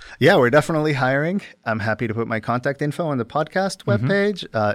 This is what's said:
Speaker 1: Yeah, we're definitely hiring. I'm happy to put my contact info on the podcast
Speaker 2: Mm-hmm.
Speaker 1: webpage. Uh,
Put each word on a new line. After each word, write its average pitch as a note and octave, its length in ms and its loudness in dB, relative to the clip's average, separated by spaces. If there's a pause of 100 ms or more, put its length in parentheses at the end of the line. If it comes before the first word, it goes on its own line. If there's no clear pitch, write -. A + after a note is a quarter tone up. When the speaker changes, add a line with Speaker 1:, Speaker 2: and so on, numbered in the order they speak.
(200)
Speaker 1:
Yeah, F3+ 180 6
we're B2 120 6
definitely D3+ 440 2
hiring. C#3+ 480 0 (220)
I'm A2+ 160 -2
happy A2 280 -2
to A2 80 -4
put A2+ 120 -4
my A2+ 120 -4
contact B2 420 -4
info D3+ 240 -4
on C#3+ 140 -2
the A2+ 60 -4
podcast F3+ 580 -4
Speaker 2:
Mm-hmm. A#2+ 240 0
Speaker 1:
webpage. G3+ 440 -2
Uh, G#2 240 0